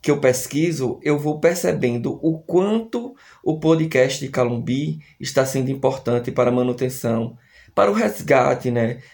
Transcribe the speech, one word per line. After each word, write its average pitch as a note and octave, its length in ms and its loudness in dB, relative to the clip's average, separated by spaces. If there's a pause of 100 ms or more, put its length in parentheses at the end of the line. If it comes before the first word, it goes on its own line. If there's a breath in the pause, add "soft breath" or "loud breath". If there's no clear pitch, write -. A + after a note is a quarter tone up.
que - 80 -2
eu C#3+ 100 2
pesquiso, C3+ 840 0
eu D3 160 2
vou D3+ 200 -4
percebendo C#3+ 840 0
o D#3+ 160 0
quanto A3+ 760 -2 (280 loud breath)
o D#3 160 -2
podcast D#3+ 600 2
de C3 120 -8
Calumbi B2+ 680 -2 (200 loud breath)
está C3+ 260 0
sendo C3 240 -2
importante B2+ 640 -2
para B2 180 2
a B2 40 0
manutenção, B2 840 -2 (380 soft breath)
para G3+ 160 4
o - 20 0
resgate, C#3 760 2
né, A#2+ 300 -2 (120 loud breath)